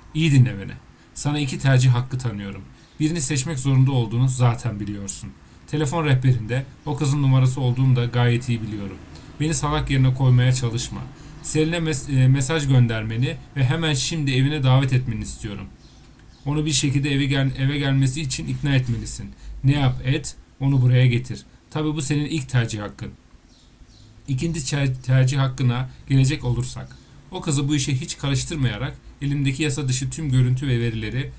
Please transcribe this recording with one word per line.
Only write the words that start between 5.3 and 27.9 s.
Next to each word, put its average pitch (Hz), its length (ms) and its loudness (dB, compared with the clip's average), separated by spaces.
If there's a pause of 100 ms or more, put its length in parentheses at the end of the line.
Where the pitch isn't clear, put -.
Telefon 156 380 0
rehberinde 127 600 0 (200)
o 151 100 -6
kızın 143 260 0
numarası 131 400 2
olduğunu 127 340 2
da 120 100 0
gayet 120 440 0
iyi 117 120 -2
biliyorum. 101 360 -8 (420)
Beni 156 140 0
salak 151 360 0
yerine 131 240 2
koymaya 127 400 4
çalışma. 120 480 -4 (400)
Selin'e 156 360 2
mes-, 151 420 2
e, 131 80 6
mesaj 139 400 2
göndermeni 120 680 2 (180)
ve 135 100 0
hemen 160 280 0
şimdi 139 380 -2
evine 135 320 2
davet 131 300 4
etmeni 113 300 -2
istiyorum. 101 420 -6 (800)
Onu 151 200 -2
bir 156 60 -2
şekilde 143 400 0
eve 139 140 0
gel-, 135 320 0
eve 139 200 0
gelmesi 135 440 2
için 135 260 -6
ikna 135 280 -2
etmelisin. 113 560 -2 (320)
Ne 135 80 6
yap 135 320 0
et, 139 320 -2 (240)
onu 135 220 2
buraya 127 260 4
getir. 117 380 -2 (240)
Tabii 151 260 -4
bu 156 60 -4
senin 147 240 2
ilk 143 240 -4
tercih 113 320 -2
hakkın. 98 300 -12 (1160)
İkinci 151 380 -4
ter-, 139 360 -2
tercih 131 380 2
hakkına 131 500 -2 (200)
gelecek 127 340 2
olursak, - 540 -4 (340)
o 185 100 -10
kızı 143 280 0
bu 151 60 2
işe 139 200 0